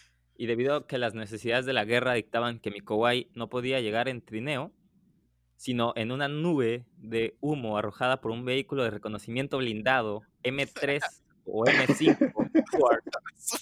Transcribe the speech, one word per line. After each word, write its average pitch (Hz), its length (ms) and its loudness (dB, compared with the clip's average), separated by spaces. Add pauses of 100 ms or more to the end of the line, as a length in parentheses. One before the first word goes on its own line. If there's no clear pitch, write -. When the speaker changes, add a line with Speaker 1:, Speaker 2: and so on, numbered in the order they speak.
(360)
Speaker 1:
y 120 100 -8
debido 123 300 0
a 139 100 -6
que 135 120 -4
las 117 160 -2
necesidades 113 500 -2
de 131 80 -2
la 113 120 2
guerra 123 300 2
dictaban 117 440 -2
que - 120 -6
Mikołaj 110 640 0
no 117 140 -8
podía 127 320 0
llegar 113 280 0
en 123 120 -6
trineo, 131 520 -6 (840)
sino 120 400 0
en 113 140 -2
una 139 180 -2
nube 143 580 0 (100)
de 113 440 -4
humo 127 380 -2
arrojada 123 420 0
por 113 120 -4
un 120 120 -8
vehículo 131 380 -2
de 113 80 0
reconocimiento 113 680 -6
blindado, 110 640 0 (200)
M 135 240 -2
tres 143 360 -2 (440)
o 110 220 0
M 135 260 4
cinco - 500 4 (100)
Speaker 2:
<laughs> 311 140 4
Speaker 1:
Stuart. - 360 4 (320)
Speaker 3:
Su - 260 -8